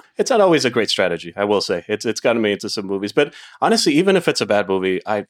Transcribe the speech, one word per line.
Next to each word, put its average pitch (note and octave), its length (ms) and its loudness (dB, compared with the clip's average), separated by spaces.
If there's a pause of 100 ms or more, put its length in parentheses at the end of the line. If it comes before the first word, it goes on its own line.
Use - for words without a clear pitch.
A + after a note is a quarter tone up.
(160)
It's G#3 140 -2
not A#3+ 100 2
always E3 240 4
a B2 60 0
great A2+ 180 0
strategy, E2+ 460 -2
I G2+ 80 -4
will G#2 180 2
say. F2+ 280 -4
It's, G#2+ 180 -4
it's A2 140 -4
gotten A#2 200 2
me G#2 120 0
into G2+ 160 -6
some G2 180 -8
movies. G2 260 -4
But D3+ 220 0 (260)
honestly, G3 340 2
even F#3+ 200 4
if F3+ 140 0
it's D3 120 -2
a A2+ 60 -2
bad G2+ 220 0
movie, F#2+ 360 0
I, G#2 260 -4